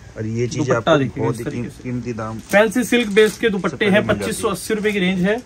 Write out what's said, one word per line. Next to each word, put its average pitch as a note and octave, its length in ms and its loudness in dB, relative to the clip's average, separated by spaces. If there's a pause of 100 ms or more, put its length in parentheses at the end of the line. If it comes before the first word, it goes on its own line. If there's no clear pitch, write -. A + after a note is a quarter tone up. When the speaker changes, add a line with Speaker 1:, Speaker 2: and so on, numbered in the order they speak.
(180)
Speaker 1:
और A2 80 -6
ये A#2 220 -2
चीजें D3 180 -2
Speaker 2:
दुपट्टा B2 260 0
Speaker 1:
आपको D3 120 4
Speaker 2:
देखिए A#2+ 200 -4
Speaker 1:
बहुत A2+ 100 0
Speaker 2:
इस A2 60 -8
Speaker 1:
ही - 60 -12
Speaker 2:
तरीके A#2+ 160 -6
Speaker 1:
कीम-, G2+ 120 -10
Speaker 2:
से। - 100 -18
Speaker 1:
कीमती B2 300 -6
दाम। A2 260 -8
Speaker 2:
फैंसी G#3+ 440 2
silk A#3+ 240 2
base G#3 300 4
के A#3 120 0
दुपट्टे F#3+ 200 -2
Speaker 1:
सबसे - 160 -2
Speaker 2:
हैं, G#3 220 4
Speaker 1:
महंगी G#3 120 0
Speaker 2:
पच्चीस G#3+ 220 -4
सौ A3+ 60 -2
अस्सी G3 260 -4
रुपए G#3 180 0
की G3+ 80 -2
रेंज F#3 220 0
है। G#3+ 240 2